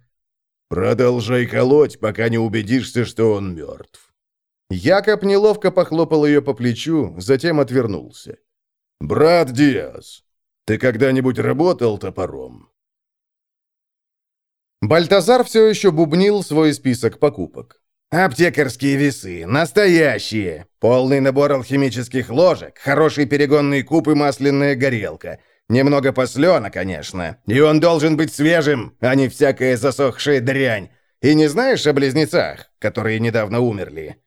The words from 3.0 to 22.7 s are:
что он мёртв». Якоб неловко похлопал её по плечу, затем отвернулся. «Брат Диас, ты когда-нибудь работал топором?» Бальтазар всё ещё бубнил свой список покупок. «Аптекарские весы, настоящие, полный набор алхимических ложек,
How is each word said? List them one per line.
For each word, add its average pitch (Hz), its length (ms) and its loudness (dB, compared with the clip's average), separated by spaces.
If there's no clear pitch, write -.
что 113 280 0
он 98 220 -6
мёртв». - 580 -18
Якоб 196 540 0
неловко 202 480 2
похлопал 160 540 0
её 147 160 4
по 131 120 -4
плечу, 120 640 -4
затем 135 420 0
отвернулся. 113 800 -4
«Брат 147 500 2
Диас, 117 720 -2
ты 110 120 -2
когда-нибудь 127 600 0
работал 127 580 0
топором?» 69 720 -10
Бальтазар 175 640 2
всё 220 240 4
ещё 202 240 2
бубнил 175 520 2
свой 151 300 2
список 120 460 -2
покупок. - 640 -4
«Аптекарские 151 840 0
весы, 95 480 -4
настоящие, 127 1200 0
полный 131 420 2
набор 139 320 2
алхимических 127 760 -4
ложек, 123 480 0